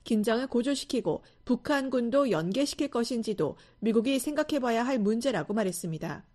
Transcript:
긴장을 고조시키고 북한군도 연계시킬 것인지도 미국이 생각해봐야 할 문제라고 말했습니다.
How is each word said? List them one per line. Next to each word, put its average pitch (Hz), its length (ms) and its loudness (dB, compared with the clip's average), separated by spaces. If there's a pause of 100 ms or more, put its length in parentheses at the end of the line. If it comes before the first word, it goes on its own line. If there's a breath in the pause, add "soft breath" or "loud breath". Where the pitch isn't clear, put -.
긴장을 226 460 0
고조시키고 240 720 -2 (220 soft breath)
북한군도 254 880 2
연계시킬 202 560 0
것인지도 226 680 -2 (220 loud breath)
미국이 226 400 2
생각해봐야 277 640 0
할 262 160 0
문제라고 214 560 0
말했습니다. 180 720 -4 (100)